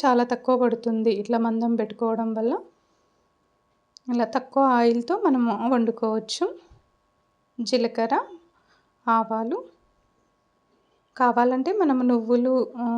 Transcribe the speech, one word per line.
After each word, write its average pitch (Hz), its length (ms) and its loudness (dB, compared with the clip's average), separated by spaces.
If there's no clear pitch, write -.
చాలా 240 180 4
తక్కువ 247 340 0
పడుతుంది 226 520 0
ఇట్లా 208 280 0
మందం 226 380 0
పెట్టుకోవడం 220 580 -4
వల్ల. 233 240 -2
ఇలా 240 100 2
తక్కువ 254 380 0
ఆయిల్‌తో 240 560 2
మనము 240 560 2
వండుకోవచ్చు. 226 960 -2
జీలకర్ర, 233 600 -2
ఆవాలు, 226 560 -2
కావాలంటే 254 560 2
మనము 285 300 2
నువ్వులు, 247 760 0
ఆ, 240 100 -6